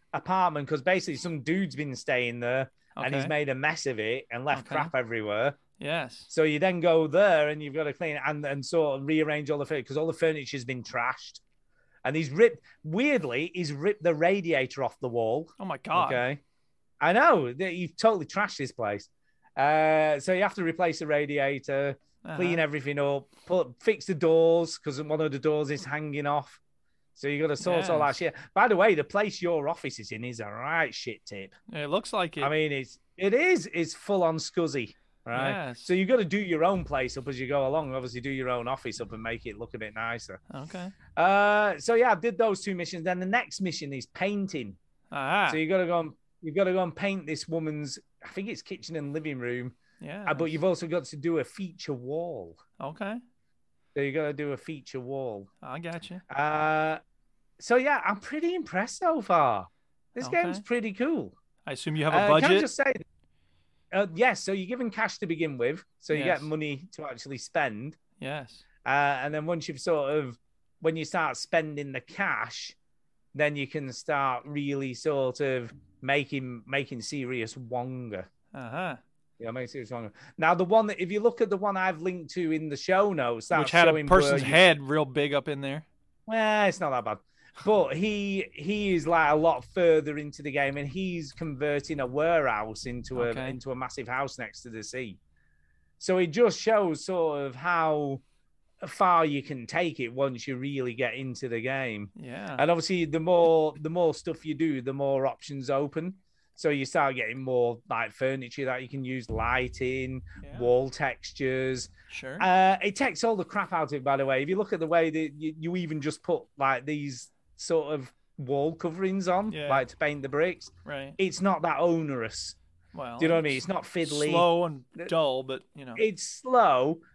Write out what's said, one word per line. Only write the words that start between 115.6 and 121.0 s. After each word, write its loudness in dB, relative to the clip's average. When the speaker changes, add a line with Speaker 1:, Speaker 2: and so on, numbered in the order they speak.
Speaker 1:
even -4
just -4
put, 0
like, 2
these -6
sort 0
of -6
wall 0
coverings -2
on, 0
Speaker 2:
Yeah. -6
Speaker 1:
like, 2
to -20
paint -2
the -6
bricks. -2
Speaker 2:
Right. -10